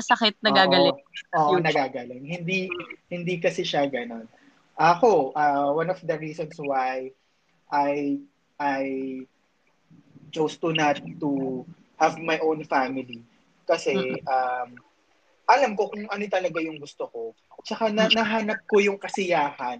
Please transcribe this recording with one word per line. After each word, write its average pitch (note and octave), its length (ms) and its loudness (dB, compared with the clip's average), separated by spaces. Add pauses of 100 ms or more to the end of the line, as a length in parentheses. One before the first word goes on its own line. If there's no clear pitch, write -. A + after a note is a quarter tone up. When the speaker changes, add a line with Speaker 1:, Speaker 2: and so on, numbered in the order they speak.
Speaker 1:
sakit A3+ 380 2
na A3 100 2
Speaker 2:
Oo. G3 80 6
Speaker 1:
gagaling. F#3 400 6 (380)
Speaker 2:
Oo, D#3 160 4
Speaker 1:
Future. F3+ 100 4
Speaker 2:
nagagaling. C3 640 -2
Hindi, F3 340 -4 (480)
hindi F3 300 -4
kasi E3+ 240 -2
siya D#3 240 0
ganun. A#2+ 400 -6 (480)
Ako, E3 640 4
ah, C#3+ 340 2
one E3 220 0
of F3 100 -4
the E3 160 -4
reasons D#3 400 -8
why C3 540 -4 (560)
I, C#3+ 500 0 (380)
I C#3 260 -2 (1500)
chose D#3 260 -2
to E3 160 -2
not D3 240 2 (220)
to C3+ 420 -2 (340)
have D#3 220 2
my D#3+ 240 -2
own D#3 240 -2
family. C3 560 -2 (420)
Kasi, E3 300 0
Speaker 1:
Mm-mm. D#3 320 -2
Speaker 2:
um, C3 440 -2 (760)
alam A#3 320 6
ko G3+ 100 2
kung G#3 220 -8
ano G3+ 160 -4
talaga F3+ 320 -2
yung D#3+ 240 -6
gusto C#3+ 260 -10
ko. A#2 140 -12 (400)
Tsaka A3 320 -2
na, A3 160 4
Speaker 1:
Mm-mm. A3 80 4
Speaker 2:
nahanap A3 480 -2
ko G#3 160 4
yung G3+ 160 2
kasiyahan D3 840 -2